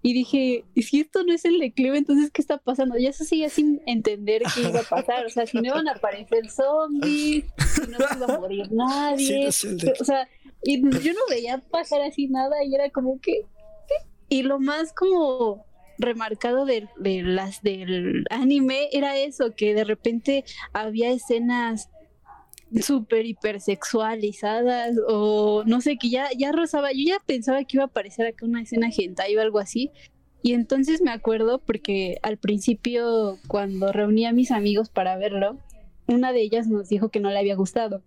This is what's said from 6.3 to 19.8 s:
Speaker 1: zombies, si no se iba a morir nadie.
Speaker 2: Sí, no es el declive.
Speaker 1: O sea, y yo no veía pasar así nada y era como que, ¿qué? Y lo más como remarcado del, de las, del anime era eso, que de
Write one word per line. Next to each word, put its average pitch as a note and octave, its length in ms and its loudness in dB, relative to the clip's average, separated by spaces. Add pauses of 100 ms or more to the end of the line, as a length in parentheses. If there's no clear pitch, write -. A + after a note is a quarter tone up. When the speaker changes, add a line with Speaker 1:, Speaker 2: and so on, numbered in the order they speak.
Speaker 1:
zombies, D4 960 0 (280)
si B3+ 160 -2
no A#3+ 80 -10
se C#4 180 0
iba B3 100 -4
a C4+ 120 0
morir G3 320 -6
nadie. C#4 480 0
Speaker 2:
Sí, C#4 240 0
no C#4+ 60 0
es - 160 -2
el G#3 140 -6
declive. B3+ 220 2
Speaker 1:
O C4 40 -2
sea, C4+ 240 0 (340)
y C#4 180 2
yo C#4 340 2
no G#4 140 -4
veía A#3+ 300 -2
pasar D4+ 440 -2
así C#4+ 260 -2
nada C4+ 360 0
y C4+ 120 -2
era C#4+ 140 0
como C4 300 -2
que, - 220 -2 (460)
¿qué? C#5 60 0 (340)
Y C4 160 2
lo C#4 160 0
más D4+ 320 -2
como C4 720 0 (340)
remarcado A#3+ 640 -2
del, A3+ 240 -2 (120)
de F#3+ 240 0
las, F#3+ 380 -2
del F#3 680 -2
anime C4 640 2
era C#4 240 0
eso, C4+ 400 -2
que G#3 180 2
de G#3+ 80 2